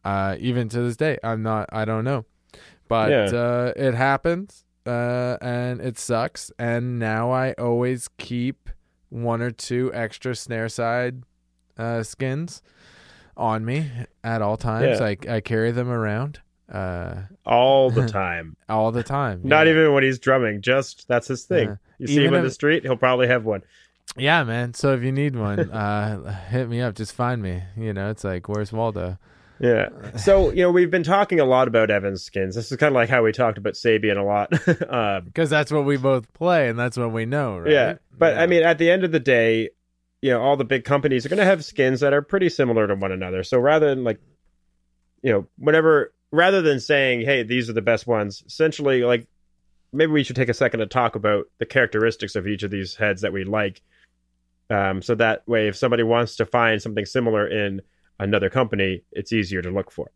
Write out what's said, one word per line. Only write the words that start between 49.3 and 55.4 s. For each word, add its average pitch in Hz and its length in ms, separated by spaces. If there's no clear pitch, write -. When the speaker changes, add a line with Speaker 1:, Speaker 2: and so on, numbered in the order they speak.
Speaker 2:
maybe 156 220
we 143 100
should 123 140
take 123 120
a 113 40
second 120 260
to 107 80
talk 120 280
about 104 320
the 113 80
characteristics 110 720
of 92 100
each 104 160
of 98 80
these 98 240
heads 101 260
that 98 120
we 95 100
like. 101 380
Um, 98 320
so 120 140
that 110 320